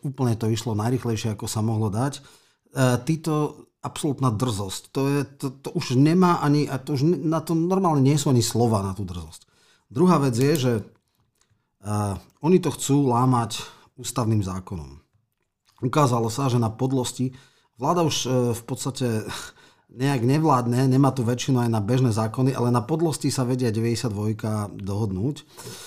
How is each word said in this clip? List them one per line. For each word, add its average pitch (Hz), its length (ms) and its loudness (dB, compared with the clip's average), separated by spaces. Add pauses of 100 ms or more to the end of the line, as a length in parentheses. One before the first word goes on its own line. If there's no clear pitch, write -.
úplne 127 320 -2
to 113 160 0
išlo 110 240 -2
najrýchlejšie, 113 560 -2
ako 107 160 -10
sa 107 160 -2
mohlo 110 240 0
dať. 120 320 -4
E, - 20 -20 (840)
títo, 156 580 -2 (160)
absolútna 139 480 -2
drzosť, 104 540 -4 (100)
to 139 160 -2
je, 143 120 0 (200)
to, 143 60 -6 (160)
to - 100 -10
už 135 240 -2
nemá 170 480 4
ani, 147 240 2
a 135 80 -4
to 147 220 -4
už 139 80 2
ne-, 175 180 2
na 160 160 0
to 165 160 -2
normálne 170 480 2
nie 143 160 4
sú - 80 -2
ani 120 160 4
slova 110 400 2
na 98 80 -4
tú 95 160 -8
drzosť. 85 380 -14 (400)
Druhá 165 320 4
vec 135 160 2
je, 135 240 4
že, 123 140 2 (1120)
e, 104 60 -4 (500)
oni 180 160 6
to 185 160 -4
chcú 143 320 2
lámať 120 560 2 (320)
ústavným 113 480 -2
zákonom. 90 560 -8 (800)
Ukázalo 120 480 2
sa, 127 240 -2
že 120 80 2
na 117 80 2
podlosti 127 640 -2 (480)
vláda 170 240 0
už, 151 140 0 (100)
e, - 20 -4 (220)
v 113 160 -6
podstate 131 400 -6 (880)
nejak 131 320 0
nevládne, 131 640 2
nemá 135 240 6
tu 131 80 -2
väčšinu 123 400 0
aj 117 80 0
na 113 80 2
bežné 123 320 2
zákony, 113 480 0
ale 120 160 2
na 120 80 2
podlosti 156 480 -2
sa 127 160 -2
vedia 127 240 0
deväťdesiatdvojka 110 1040 -2
dohodnúť. 104 720 -4 (400)